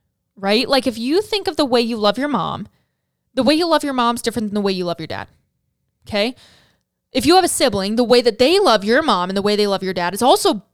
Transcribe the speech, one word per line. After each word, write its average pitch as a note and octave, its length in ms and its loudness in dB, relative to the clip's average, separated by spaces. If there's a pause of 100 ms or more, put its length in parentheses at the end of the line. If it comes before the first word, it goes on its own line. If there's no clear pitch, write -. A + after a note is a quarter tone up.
(360)
right? G#3 320 0
Like, C4 180 0
if A3+ 120 -4
you C#4 240 0
think G4+ 260 -6
of D#4+ 80 -4
the D#4 80 2
way A#3+ 160 0
you A#3+ 160 -2
love G#3 220 0
your C#4 100 -2
mom, F#3+ 400 -4 (640)
the - 120 -2
way C#4 100 2
you E4 120 0
love D4+ 180 0
your C#4+ 100 -6
mom's A#3+ 260 -2
different A3+ 280 -6
than G3 60 -8
the G#3 60 -2
way G3 120 0
you F3+ 120 -6
love E3+ 160 -6
your D#3 60 -10
dad. G2 220 -12 (800)
Okay? A3 280 -4 (800)
If - 120 -2
you F4 120 6
have F#4 80 4
a E4 40 0
sibling, G3+ 480 -2
the B3 80 2
way A#3+ 160 4
that A3+ 180 2
they D#4 200 4
love A#3 260 2
your A#3 160 2
mom F#3+ 300 0
and F#3+ 60 -4
the G3+ 60 -2
way G#3 140 0
they G#3 100 2
love G3 160 -2
your F#3 120 -4
dad F3+ 180 -4
is - 100 -6
also C#4+ 520 2